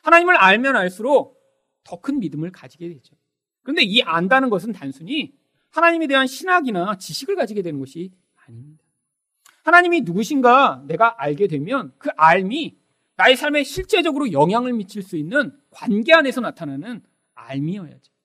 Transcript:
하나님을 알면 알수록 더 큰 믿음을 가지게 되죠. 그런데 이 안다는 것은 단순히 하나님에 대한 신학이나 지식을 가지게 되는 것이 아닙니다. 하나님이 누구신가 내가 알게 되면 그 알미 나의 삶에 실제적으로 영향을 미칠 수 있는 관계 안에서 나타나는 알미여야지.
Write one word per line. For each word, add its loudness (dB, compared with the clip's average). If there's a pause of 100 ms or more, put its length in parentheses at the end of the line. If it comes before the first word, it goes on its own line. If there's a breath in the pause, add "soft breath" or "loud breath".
하나님을 4
알면 4
알수록 -2 (440)
더 -18
큰 -4
믿음을 -8
가지게 -18
되죠. -20 (460)
그런데 -2
이 2
안다는 0
것은 -4
단순히 -10 (360)
하나님에 0
대한 2
신학이나 -2
지식을 -8
가지게 -4
되는 -8
것이 -12 (340)
아닙니다. -20 (800 soft breath)
하나님이 6
누구신가 2
내가 0
알게 -2
되면 -6
그 -8
알미 2 (400)
나의 4
삶에 -2
실제적으로 -2
영향을 0
미칠 -8
수 -10
있는 -4 (140)
관계 0
안에서 2
나타나는 -12 (340)
알미여야지. -10 (140)